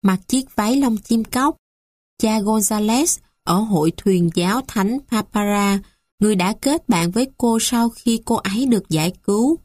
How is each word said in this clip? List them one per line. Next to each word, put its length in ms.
Mặc 260
chiếc 280
váy 200
lông 220
chim 260
cóc, 340
cha 220
Gonzales 800
ở 120
hội 420
thuyền 380
giáo 320
Thánh 300
Papara, 680
người 160
đã 180
kết 360
bạn 220
với 160
cô 240
sau 280
khi 360
cô 100
ấy 300
được 240
giải 240
cứu 420